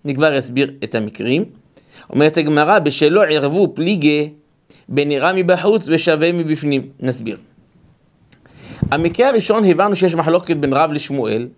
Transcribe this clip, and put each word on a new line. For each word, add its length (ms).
אני 100
כבר 240
אסביר 320
את 100
המקרים. 500
אומרת 260
הגמרא, 420
"בשלא 460
ערבו 500
פליגי, 580
בנראה 440
מבחוץ 560
ושווה 440
מבפנים". 500
נסביר. 360
המקרה 380
הראשון 360
הבנו 320
שיש 180
מחלוקת 420
בין 160
רב 200
לשמואל 640